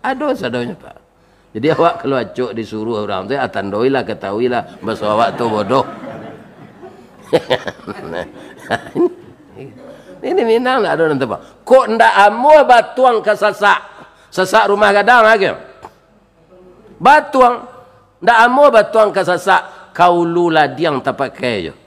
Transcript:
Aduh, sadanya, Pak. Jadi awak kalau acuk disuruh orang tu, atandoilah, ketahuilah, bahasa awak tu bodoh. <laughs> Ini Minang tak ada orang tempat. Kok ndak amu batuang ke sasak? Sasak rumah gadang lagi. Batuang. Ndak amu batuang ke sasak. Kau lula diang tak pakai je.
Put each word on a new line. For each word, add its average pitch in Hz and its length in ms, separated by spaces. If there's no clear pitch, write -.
Aduh, 262 320
sadanya, 196 400
Pak. - 200
Jadi 113 160
awak 160 320
kalau 135 160
acuk 117 400
disuruh 107 480
orang 95 240
tu, 139 80
atandoilah, 113 640
ketahuilah, 113 800
bahasa 104 300
awak 101 260
tu 123 100
bodoh. 107 380
<laughs> - 1900
Ini 370 240
Minang 240 400
tak 147 80
ada 156 80
orang 151 160
tempat. 113 200
Kok 254 180
ndak 226 140
amu 262 320
batuang 240 560
ke 208 160
sasak? 202 440
Sasak 202 400
rumah 202 240
gadang 220 320
lagi. 196 240
Batuang. 254 720
Ndak 233 140
amu 277 240
batuang 214 400
ke 196 80
sasak. 180 720
Kau 175 320
lula 170 480
diang 143 320
tak 131 160
pakai 120 500
je. 71 40